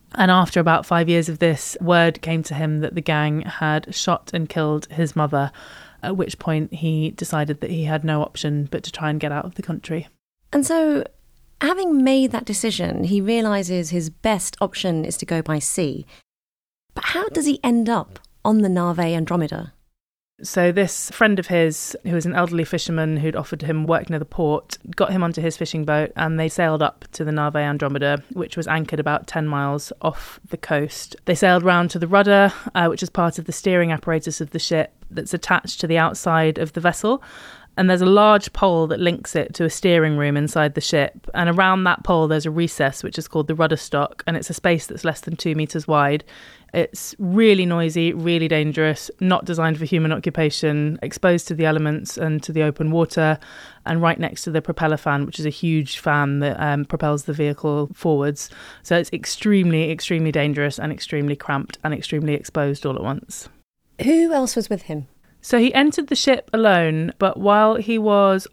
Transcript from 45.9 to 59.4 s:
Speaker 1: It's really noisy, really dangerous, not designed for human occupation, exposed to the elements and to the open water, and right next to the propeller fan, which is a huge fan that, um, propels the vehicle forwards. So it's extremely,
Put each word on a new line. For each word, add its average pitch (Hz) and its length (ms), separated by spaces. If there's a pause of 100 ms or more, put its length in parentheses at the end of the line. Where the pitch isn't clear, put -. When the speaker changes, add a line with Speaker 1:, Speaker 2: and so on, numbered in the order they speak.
Speaker 1:
It's - 460
really 196 480
noisy, 170 460
really 170 340
dangerous, 156 720
not 185 260
designed 160 320
for 156 100
human 160 260
occupation, 151 880
exposed 175 460
to 175 80
the 160 100
elements 156 500
and 156 280
to - 80
the 156 100
open 156 300
water, 160 480 (460)
and 165 140
right 165 200
next - 220
to 170 100
the 156 100
propeller 156 340
fan, 143 300
which - 140
is 151 60
a 151 40
huge 156 480
fan 147 420
that, 143 200
um, 147 240
propels 147 400
the 156 80
vehicle 147 600
forwards. 143 580 (340)
So 170 120
it's 170 160
extremely, 175 800